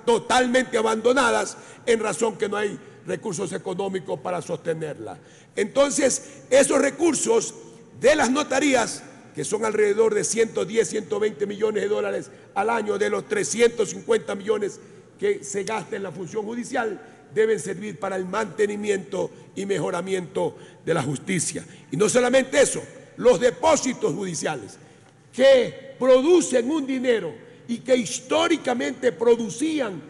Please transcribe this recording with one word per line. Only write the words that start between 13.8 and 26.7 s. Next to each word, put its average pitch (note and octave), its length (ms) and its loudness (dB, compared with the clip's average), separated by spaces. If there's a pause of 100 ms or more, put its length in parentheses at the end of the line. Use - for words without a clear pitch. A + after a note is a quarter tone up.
cincuenta G3 460 -2
millones G#3 440 -4 (380)
que G3+ 260 -2
se G3 200 -8
gasta G#3+ 320 -6
en G3 80 -8
la F#3 80 -8
función F#3 320 -8
judicial, A#3 580 -6 (320)
deben A3 260 2
servir F#3+ 400 -8
para F#3+ 160 -6
el F#3 100 -4
mantenimiento G3+ 1080 -2 (240)
y F#3+ 100 -6
mejoramiento F3+ 880 -4 (300)
de D#3+ 80 0
la E3 80 0
justicia. C#3 640 -4 (260)
Y - 60 -4
no G3+ 120 4
solamente B3+ 520 4
eso, - 200 2 (360)
los A3 220 6
depósitos B3 760 2
judiciales E3 640 -6 (560)
que B3+ 640 4
producen C4 720 6
un D4+ 160 0